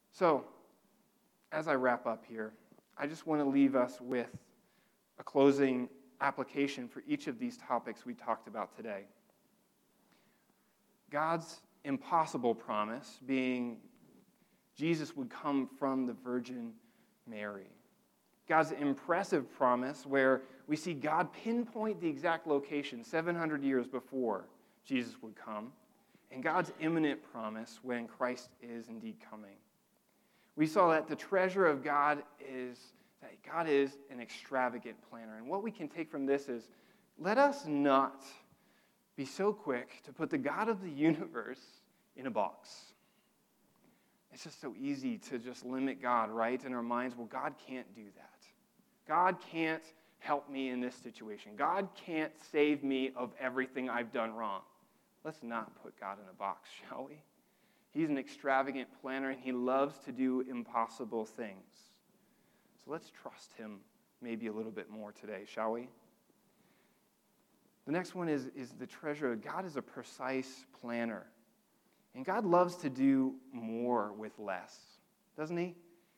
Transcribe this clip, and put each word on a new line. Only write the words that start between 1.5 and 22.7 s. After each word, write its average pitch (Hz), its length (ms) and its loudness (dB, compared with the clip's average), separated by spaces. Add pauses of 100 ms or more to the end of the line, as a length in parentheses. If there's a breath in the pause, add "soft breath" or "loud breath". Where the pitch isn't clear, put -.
as 156 160 -2
I 156 60 4
wrap 127 320 4
up 113 220 -2
here, 110 240 -6 (460)
I 143 80 -2
just 156 200 -8
want 151 140 2
to 143 80 4
leave 135 260 8
us 123 240 4
with 123 300 -2 (920 soft breath)
a - 40 -14
closing 135 640 6 (360)
application 139 640 -2
for - 180 -14
each 147 200 -2
of 127 120 -6
these 120 200 -4
topics - 480 -4
we 123 80 -8
talked - 340 -4
about 104 260 -6
today. 107 280 -8 (2000 soft breath)
God's 160 500 0 (240)
impossible 139 680 2
promise 110 720 -2
being 127 500 0 (1000 soft breath)
Jesus 156 400 0
would 131 140 -6
come 139 400 0 (100)
from 135 280 0
the 120 80 -4 (100)
Virgin 123 480 -4 (540 soft breath)
Mary. 104 440 -8 (800)
God's 160 240 6
impressive 147 800 0
promise 127 520 4
where 131 360 6 (240 loud breath)
we 151 80 0
see 165 200 -2
God 156 380 2
pinpoint 226 680 -2
the 170 80 0
exact 160 380 0
location 143 580 0